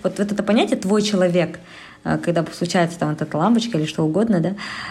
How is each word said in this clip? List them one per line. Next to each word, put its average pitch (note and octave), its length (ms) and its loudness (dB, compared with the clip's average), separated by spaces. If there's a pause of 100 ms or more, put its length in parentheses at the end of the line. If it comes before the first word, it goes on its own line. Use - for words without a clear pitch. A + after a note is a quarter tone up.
вот, F#3 160 -2
вот G3+ 120 0
это G3+ 120 -2
понятие A3 340 2
"твой G#3 240 0
человек", F3+ 580 2 (440)
а, D#3+ 140 0
когда E3+ 360 0
случается E3+ 460 0
там D3+ 100 0
вот D3+ 120 -4
эта D3+ 160 -4
лампочка G#3+ 400 2
или D3+ 80 0
что D#3+ 180 -2
угодно, F3 360 2
да, E3+ 140 0 (360)